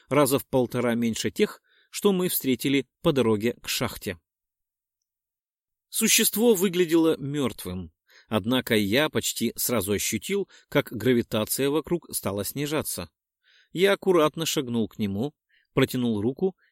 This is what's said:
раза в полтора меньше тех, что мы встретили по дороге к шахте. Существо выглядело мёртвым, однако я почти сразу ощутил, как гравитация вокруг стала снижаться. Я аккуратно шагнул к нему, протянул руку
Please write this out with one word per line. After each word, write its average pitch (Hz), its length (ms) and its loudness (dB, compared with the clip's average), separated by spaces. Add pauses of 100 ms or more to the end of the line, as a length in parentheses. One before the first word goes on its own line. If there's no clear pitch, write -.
раза 135 300 4
в - 80 -10
полтора 120 480 0
меньше 117 340 -2
тех, - 320 -2 (300)
что 202 220 2
мы 180 160 0
встретили 135 580 0 (160)
по 170 80 4
дороге 113 500 0
к - 80 -8
шахте. - 500 -6 (1700)
Существо 226 680 4
выглядело 170 600 4
мёртвым, 113 760 -6 (360)
однако 113 480 0
я 110 340 2
почти - 460 -2
сразу 104 360 -2
ощутил, 139 580 -2 (200)
как - 220 0
гравитация 120 800 0
вокруг 156 460 -4
стала 101 280 -4
снижаться. 139 680 -6 (600)
Я 190 200 2
аккуратно 165 540 2
шагнул 120 400 -2
к - 100 -18
нему, 107 380 -4 (380)
протянул 123 460 0
руку 135 360 -2 (160)